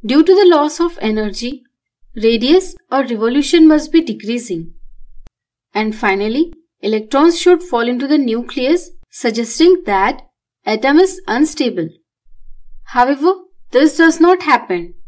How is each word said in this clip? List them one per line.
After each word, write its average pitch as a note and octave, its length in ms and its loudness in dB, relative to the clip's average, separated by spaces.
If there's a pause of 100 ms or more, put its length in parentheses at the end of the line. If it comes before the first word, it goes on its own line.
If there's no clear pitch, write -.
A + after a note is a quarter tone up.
Due C4+ 200 2
to F#4 100 4
the G4 100 4
loss D4+ 360 2
of E4+ 200 -2
energy, G#3+ 640 -6 (540)
radius A#3 580 0 (160)
or C4+ 120 0
revolution B3+ 680 2
must D4+ 240 2
be E4 80 4
decreasing. G#3 760 -8 (960)
And G#3+ 220 -4
finally, A3 580 -2 (280)
electrons B3 600 0
should F4+ 220 4
fall A#3 260 -4
into B3 200 -4
the D4+ 100 2
nucleus, B3+ 720 -4 (180)
suggesting A#3+ 760 0
that G#3 360 -2 (440)
atom A#3 320 0
is F#4 300 2
unstable. A3 640 -2 (1040)
However, C#4 380 2 (360)
this D4+ 260 2
does E4 220 4
not F4+ 240 4
happen. F#3 520 -2 (140)